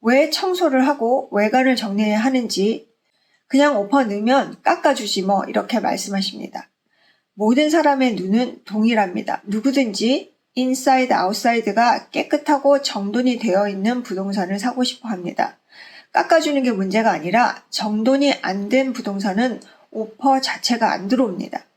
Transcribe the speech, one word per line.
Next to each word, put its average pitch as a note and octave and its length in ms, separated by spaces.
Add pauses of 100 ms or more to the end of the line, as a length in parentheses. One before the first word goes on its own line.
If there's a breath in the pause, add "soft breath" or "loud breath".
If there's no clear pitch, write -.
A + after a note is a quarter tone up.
왜 C4 280
청소를 D#4+ 580
하고 C4+ 440
외관을 B3 440
정리해야 G#3+ 440
하는지, A3+ 680 (600)
그냥 C#4+ 300
오퍼 G3+ 280
넣으면 A3 580
깎아주지 A3+ 600
뭐, G3 220
이렇게 G#3+ 340
말씀하십니다. - 920 (640)
모든 B3 360
사람의 C#4+ 460
눈은 G3 500
동일합니다. G#3+ 800
누구든지 A3+ 880 (220)
인사이드 B3+ 580
아웃사이드가 A3+ 960
깨끗하고 C#4+ 720
정돈이 A3+ 580
되어 G#3 300
있는 G#3+ 340
부동산을 G3 560
사고 B3 240
싶어 - 260
합니다. - 480 (540 loud breath)
깎아주는 D4+ 500
게 B3 100
문제가 G3+ 400
아니라 F3 580
정돈이 A#3+ 720
안 G3+ 280
된 C4 240
부동산은 G#3 680 (300 loud breath)
오퍼 C4 500
자체가 A#3 500
안 F#3+ 160
들어옵니다. G#3+ 580 (100)